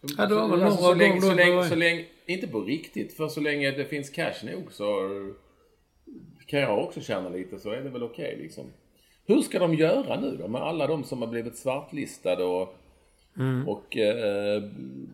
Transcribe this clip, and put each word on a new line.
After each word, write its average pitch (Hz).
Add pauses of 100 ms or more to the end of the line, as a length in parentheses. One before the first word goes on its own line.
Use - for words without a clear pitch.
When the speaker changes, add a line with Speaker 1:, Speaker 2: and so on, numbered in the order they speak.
(180)
Speaker 1:
Ja, 208
det 208
var -
väl 175
Speaker 2:
Alltså, 196
Speaker 1:
några 180
Speaker 2:
så 175
länge, 202
Speaker 1:
gånger 185
Speaker 2:
så 190
Speaker 1:
då 185
Speaker 2:
länge, 180
Speaker 1:
var 180
Speaker 2:
så 170
länge, 170 (200)
inte 151
på 113
riktigt, 147
för 156
så 156
länge 143
det 139
finns 143
cash -
nog 92
så 101 (1400)
kan 143
jag 117
också -
tjäna 90
lite, 92
så 104
är 123
det 139
väl 123
okej, -
liksom. - (600)
Hur 240
ska -
de 165
göra 160
nu -
då 90
med 120
alla 151
de 151
som 123
har 113
blivit 117
svartlistade 131
och, 90 (640)
Speaker 1:
Mm. 131
Speaker 2:
och, 202
eh, 104 (500)